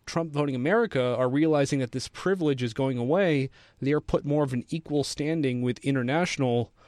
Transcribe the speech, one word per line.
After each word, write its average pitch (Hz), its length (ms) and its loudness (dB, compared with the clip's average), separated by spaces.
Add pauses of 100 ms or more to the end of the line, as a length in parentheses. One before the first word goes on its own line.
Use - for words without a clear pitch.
Trump 165 260 -4
voting 143 240 0
America 131 600 0
are 127 100 2
realizing 143 520 2
that 123 120 -4
this 127 160 -6
privilege 156 560 0
is 117 100 -2
going 135 240 -2
away. 143 520 2 (320)
They 135 100 0
are 151 80 2
put 220 240 -2
more 147 200 0
of 131 100 -2
an 120 160 -2
equal 147 340 -2
standing 143 580 -2
with 123 180 -2
international 131 920 0 (160)